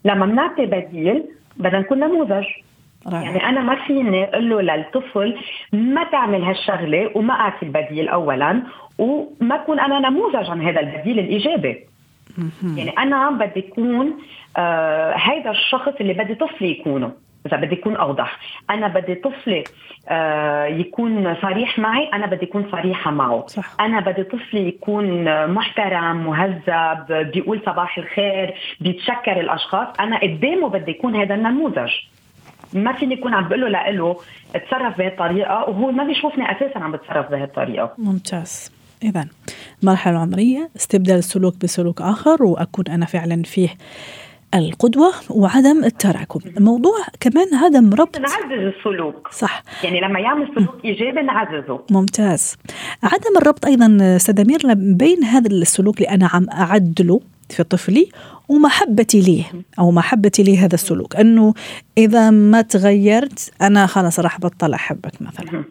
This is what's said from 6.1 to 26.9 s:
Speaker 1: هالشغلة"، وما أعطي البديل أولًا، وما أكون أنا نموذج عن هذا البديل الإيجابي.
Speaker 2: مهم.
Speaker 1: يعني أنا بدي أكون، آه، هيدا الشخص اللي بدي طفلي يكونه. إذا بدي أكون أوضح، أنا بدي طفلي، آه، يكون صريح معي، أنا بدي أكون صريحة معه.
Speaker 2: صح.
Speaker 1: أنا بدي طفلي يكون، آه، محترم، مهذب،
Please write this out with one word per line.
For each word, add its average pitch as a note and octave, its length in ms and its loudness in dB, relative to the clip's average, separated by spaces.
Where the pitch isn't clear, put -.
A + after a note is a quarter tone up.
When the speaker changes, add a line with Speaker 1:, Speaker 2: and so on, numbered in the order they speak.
Speaker 1:
هالشغلة"، F3+ 720 -2
وما A3+ 200 0
أعطي F#3+ 320 -4
البديل D3+ 420 -4
أولًا، D#3 540 0
وما A#3+ 560 -2
أكون D4+ 260 -4
أنا C#4 280 0
نموذج C#4 420 -2
عن E3+ 120 -6
هذا E3 180 0
البديل D#3 380 -4
الإيجابي. G3 600 -2
Speaker 2:
مهم. E3 400 -6
Speaker 1:
يعني D3 120 -8
أنا C#4 400 0
بدي G3+ 380 -4
أكون، B3 440 -2
آه، D#3+ 600 -2
هيدا B3 340 -2
الشخص C4 500 -2
اللي G3 120 -2
بدي G#3 220 -4
طفلي A3 360 -4
يكونه. C3+ 420 -6
إذا D3 100 -2
بدي D#3 180 -4
أكون G#3+ 220 -4
أوضح، C3+ 420 -4
أنا G#3+ 180 -2
بدي F3+ 260 -4
طفلي، G3 500 -6
آه، D3+ 560 -2
يكون F3 800 -4
صريح G3+ 360 -4
معي، A3+ 340 -2
أنا G#3 140 -4
بدي F#3 200 -4
أكون G3+ 260 -6
صريحة F3+ 380 -4
معه. B2 360 -2
Speaker 2:
صح. - 340 -10
Speaker 1:
أنا A3 200 0
بدي F#3+ 220 -4
طفلي G3+ 460 -6
يكون، F#3 600 -4
آه، D#3 180 0
محترم، F3 800 -2
مهذب، D#3+ 1040 -2